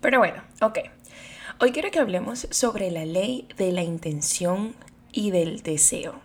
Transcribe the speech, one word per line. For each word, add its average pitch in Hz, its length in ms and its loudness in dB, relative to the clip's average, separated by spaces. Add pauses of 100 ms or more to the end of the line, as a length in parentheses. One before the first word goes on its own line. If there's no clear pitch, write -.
Pero 254 180 4
bueno, 175 220 2 (200)
ok. 220 180 2 (800)
Hoy 247 120 6
quiero 302 200 -2
que 339 80 2
hablemos 214 520 -2
sobre 208 400 0
la 160 140 -4
ley 196 420 -2 (100)
de 185 140 2
la 180 120 0
intención 170 920 -2 (360)
y 208 200 0
del 165 320 0
deseo. - 600 0